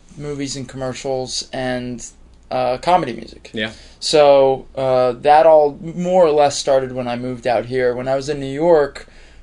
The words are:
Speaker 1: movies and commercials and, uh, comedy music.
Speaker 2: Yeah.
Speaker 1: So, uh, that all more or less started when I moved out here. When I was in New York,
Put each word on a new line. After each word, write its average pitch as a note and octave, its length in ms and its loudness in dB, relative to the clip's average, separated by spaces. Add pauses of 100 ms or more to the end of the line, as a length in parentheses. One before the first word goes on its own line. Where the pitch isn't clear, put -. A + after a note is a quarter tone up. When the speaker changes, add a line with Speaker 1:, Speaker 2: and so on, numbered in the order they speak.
(180)
Speaker 1:
movies C#3+ 380 -10
and C3 140 -12
commercials C3 840 -8
and, B2+ 520 -8 (460)
uh, B2+ 280 -2
comedy E3 340 0
music. - 420 -16
Speaker 2:
Yeah. A2 200 -6 (260)
Speaker 1:
So, C#3 760 4
uh, B2+ 400 0
that D3 320 4
all D3+ 360 6
more F3 440 2
or D3+ 60 4
less C#3+ 260 2
started C3+ 360 0
when B2+ 160 -6
I A#2+ 80 -6
moved B2 280 -10
out A#2 200 0
here. B2 280 -2
When B2+ 140 -8
I C3+ 80 0
was C#3 140 -6
in D3 100 -6
New C#3 120 -8
York, D3 560 -2 (340)